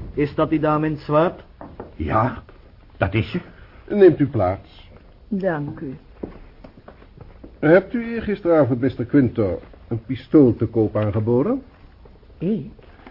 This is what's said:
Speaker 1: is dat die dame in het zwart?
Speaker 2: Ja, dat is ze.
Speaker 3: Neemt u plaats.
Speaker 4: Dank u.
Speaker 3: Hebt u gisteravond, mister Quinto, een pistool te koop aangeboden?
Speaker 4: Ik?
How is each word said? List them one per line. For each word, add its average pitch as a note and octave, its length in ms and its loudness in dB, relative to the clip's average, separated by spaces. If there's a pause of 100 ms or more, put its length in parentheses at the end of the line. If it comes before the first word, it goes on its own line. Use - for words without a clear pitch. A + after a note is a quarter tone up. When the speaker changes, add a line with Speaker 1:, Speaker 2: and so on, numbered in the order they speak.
(140)
Speaker 1:
is C#3+ 220 -2
dat D#3 140 0
die D#3 100 0
dame D3+ 260 0
in D#3 60 -2
het C#3+ 100 -8
zwart? D#3 420 0 (520)
Speaker 2:
Ja, A2 480 -2 (540)
dat F#2+ 160 -2
is A2 180 -2
ze. F3 80 -4 (560)
Speaker 3:
Neemt F3 240 8
u C#3+ 80 2
plaats. - 640 -4 (380)
Speaker 4:
Dank E3 520 -4
u. C3 180 -12 (1600)
Speaker 3:
Hebt E3+ 340 4
u A#3 280 -6
gisteravond, E3 600 0
mister B2 240 -4
Quinto, A2+ 540 0 (280)
een A2+ 180 -6
pistool B2+ 500 4
te A#2 100 -4
koop G#2+ 300 -2
aangeboden? A#2+ 680 -2 (760)
Speaker 4:
Ik? F3+ 340 -6 (400)